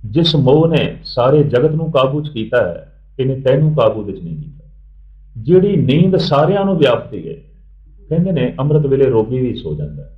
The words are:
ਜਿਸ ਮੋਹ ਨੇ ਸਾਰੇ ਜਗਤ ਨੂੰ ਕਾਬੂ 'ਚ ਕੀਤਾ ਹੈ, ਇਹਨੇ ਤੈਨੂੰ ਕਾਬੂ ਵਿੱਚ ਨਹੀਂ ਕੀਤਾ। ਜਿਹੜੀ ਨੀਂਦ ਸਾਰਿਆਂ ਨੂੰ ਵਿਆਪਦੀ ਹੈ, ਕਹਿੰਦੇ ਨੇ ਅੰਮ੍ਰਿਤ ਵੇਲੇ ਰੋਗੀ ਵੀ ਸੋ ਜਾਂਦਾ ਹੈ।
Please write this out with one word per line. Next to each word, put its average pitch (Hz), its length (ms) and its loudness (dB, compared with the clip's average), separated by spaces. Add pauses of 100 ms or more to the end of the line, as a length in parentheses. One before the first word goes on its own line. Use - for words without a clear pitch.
ਜਿਸ 160 280 0
ਮੋਹ 147 320 4
ਨੇ 135 360 -2
ਸਾਰੇ 135 380 2
ਜਗਤ 123 280 2
ਨੂੰ 160 220 -4
ਕਾਬੂ 139 280 0
'ਚ 147 80 -8
ਕੀਤਾ 110 280 -4
ਹੈ, 92 360 -4 (260)
ਇਹਨੇ 135 160 -2
ਤੈਨੂੰ 139 400 2
ਕਾਬੂ 110 280 0
ਵਿੱਚ 87 200 -10
ਨਹੀਂ 85 140 -10
ਕੀਤਾ। - 280 -16 (720)
ਜਿਹੜੀ 185 400 2
ਨੀਂਦ 170 400 2
ਸਾਰਿਆਂ 170 480 2
ਨੂੰ 190 140 0
ਵਿਆਪਦੀ 113 500 -2
ਹੈ, - 60 -12 (760)
ਕਹਿੰਦੇ 175 240 0
ਨੇ 123 280 -2
ਅੰਮ੍ਰਿਤ 147 260 2
ਵੇਲੇ 135 200 2
ਰੋਗੀ 120 320 0
ਵੀ 123 160 -2
ਸੋ 78 200 -8
ਜਾਂਦਾ 73 280 -10
ਹੈ। - 160 -20